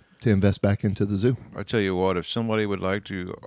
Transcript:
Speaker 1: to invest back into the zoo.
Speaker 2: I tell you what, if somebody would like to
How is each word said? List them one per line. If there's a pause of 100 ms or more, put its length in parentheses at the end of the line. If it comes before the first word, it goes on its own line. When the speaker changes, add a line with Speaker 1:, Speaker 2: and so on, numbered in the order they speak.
(240)
Speaker 1:
to
invest
back
into
the
zoo. (200)
Speaker 2:
I
tell
you
what,
if
somebody
would
like
to (120)